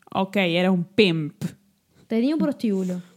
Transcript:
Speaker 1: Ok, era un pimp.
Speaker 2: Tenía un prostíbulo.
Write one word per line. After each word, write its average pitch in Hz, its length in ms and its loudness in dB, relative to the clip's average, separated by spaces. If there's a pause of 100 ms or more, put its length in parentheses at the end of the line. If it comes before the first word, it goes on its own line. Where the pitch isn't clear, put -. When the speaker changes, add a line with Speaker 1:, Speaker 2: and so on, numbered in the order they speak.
(120)
Speaker 1:
Ok, 190 240 -4
era 180 340 2
un 175 140 0
pimp. 165 580 0 (640)
Speaker 2:
Tenía 233 260 0
un 311 60 -2
prostíbulo. 190 600 -2 (160)